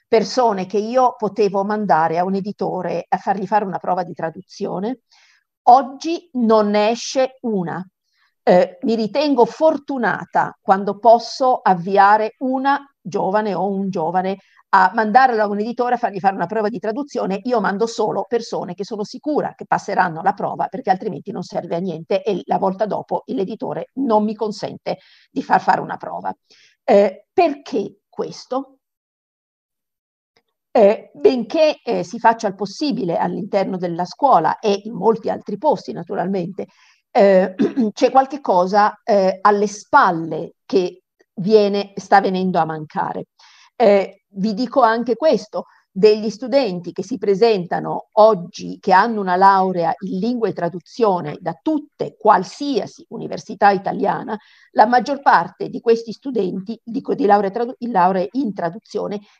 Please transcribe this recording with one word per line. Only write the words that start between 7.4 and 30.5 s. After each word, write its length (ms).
una. 460
Eh, 400
mi 140
ritengo 500
fortunata 1120
quando 380
posso 640
avviare 800
una 420
giovane 540
o 160
un 220
giovane 460
a 240
mandarla 500
a 40
un 120
editore 360
a 20
fargli 220
fare 160
una 100
prova 240
di 100
traduzione, 640
io 180
mando 260
solo 400
persone 460
che 100
sono 200
sicura 520
che 100
passeranno 560
la 120
prova, 340
perché 220
altrimenti 420
non 120
serve 320
a 40
niente 440
e 220
la 120
volta 280
dopo 420
l'editore 680
non 300
mi 120
consente 640
di 100
far 200
fare 200
una 160
prova. 360
Eh, 480
perché 680
questo? 720